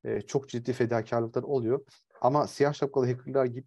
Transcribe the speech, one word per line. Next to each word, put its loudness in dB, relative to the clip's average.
E, -2
çok -4
ciddi -4
fedakarlıklar 0
oluyor. 0
Ama 4
siyah 2
şapkalı 0
hackerlar 0
gibi -4